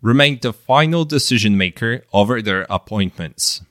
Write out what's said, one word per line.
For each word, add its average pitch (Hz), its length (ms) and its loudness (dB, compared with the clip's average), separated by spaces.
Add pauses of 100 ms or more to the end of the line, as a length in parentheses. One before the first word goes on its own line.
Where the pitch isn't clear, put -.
remained 135 400 2
the 120 100 -2
final 160 540 0
decision 117 520 0
maker 117 460 -2 (100)
over 107 280 2
their 98 280 -2
appointments. 92 1000 -6